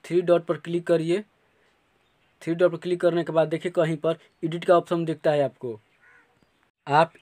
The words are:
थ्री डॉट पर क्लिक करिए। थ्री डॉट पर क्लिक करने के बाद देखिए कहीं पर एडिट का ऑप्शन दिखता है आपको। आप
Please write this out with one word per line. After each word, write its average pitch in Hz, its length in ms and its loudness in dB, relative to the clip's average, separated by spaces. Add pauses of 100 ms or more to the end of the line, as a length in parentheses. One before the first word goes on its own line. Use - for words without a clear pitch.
थ्री 175 160 0
डॉट 170 240 2
पर 160 140 -4
क्लिक 170 280 -6
करिए। 170 360 0 (1200)
थ्री 165 140 -4
डॉट 175 160 2
पर 165 60 -8
क्लिक 175 240 -4
करने 170 220 2
के 160 100 -8
बाद 160 140 2
देखिए 165 240 -6
कहीं 165 260 0
पर 160 200 -2 (260)
एडिट 165 220 -6
का 175 120 6
ऑप्शन 170 280 -2
दिखता 160 260 -2
है 147 120 2
आपको। 123 360 -8 (1080)
आप 156 340 2